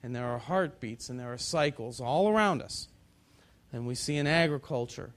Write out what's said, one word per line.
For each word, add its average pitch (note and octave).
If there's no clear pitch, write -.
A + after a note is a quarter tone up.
and B2
there B2
are A#2+
heartbeats, C#3+
and B2
there B2
are B2
cycles C3
all D3+
around G#3+
us. -
And A#2+
we B2
see D3
in C#3+
agriculture, D3